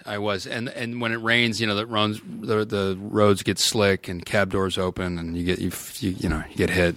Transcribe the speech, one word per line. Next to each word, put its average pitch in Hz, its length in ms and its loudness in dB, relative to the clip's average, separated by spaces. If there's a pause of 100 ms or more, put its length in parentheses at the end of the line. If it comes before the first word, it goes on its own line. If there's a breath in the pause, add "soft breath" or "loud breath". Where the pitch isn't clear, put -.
I 104 120 -6
was. 101 300 -2
And, 123 220 -6
and 120 320 -8
when 113 100 0
it 113 60 -2
rains, 113 440 2
you 113 60 2
know, 104 80 2
the 107 100 0
roads, 107 400 0
the, 107 400 -2
the 98 340 0
roads 104 440 4
get 98 160 0
slick 101 480 2
and 87 180 -8
cab 101 260 2
doors 95 260 0
open 90 420 -2
and 85 180 -6
you 87 60 -2
get, 90 160 0
you, - 80 -2
f-, - 340 -8
you, 92 100 0
you 90 180 -2
know, 78 200 0
you - 60 -18
get 85 160 2
hit. 87 260 2